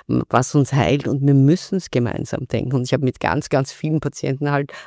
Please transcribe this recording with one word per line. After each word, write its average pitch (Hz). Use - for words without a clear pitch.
was 123
uns 139
heilt. 135
Und 135
wir 143
müssen 139
es -
gemeinsam -
denken. 127
Und 127
ich 131
habe 135
mit 127
ganz, -
ganz 135
vielen 156
Patienten 143
halt 143